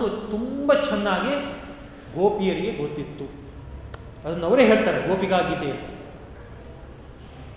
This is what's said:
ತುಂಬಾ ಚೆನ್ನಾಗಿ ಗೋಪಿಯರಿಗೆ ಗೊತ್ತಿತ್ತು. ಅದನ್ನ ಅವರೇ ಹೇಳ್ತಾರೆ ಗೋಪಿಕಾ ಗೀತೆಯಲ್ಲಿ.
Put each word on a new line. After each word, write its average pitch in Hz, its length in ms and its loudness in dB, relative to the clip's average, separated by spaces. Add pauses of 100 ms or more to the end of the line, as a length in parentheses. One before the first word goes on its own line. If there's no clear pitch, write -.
ತುಂಬಾ 269 680 2
ಚೆನ್ನಾಗಿ 208 600 2 (840)
ಗೋಪಿಯರಿಗೆ 190 520 4
ಗೊತ್ತಿತ್ತು. 147 540 -4 (1040)
ಅದನ್ನ 170 180 -2
ಅವರೇ 240 200 8
ಹೇಳ್ತಾರೆ 175 420 6
ಗೋಪಿಕಾ 185 320 4
ಗೀತೆಯಲ್ಲಿ. 151 580 -2 (1600)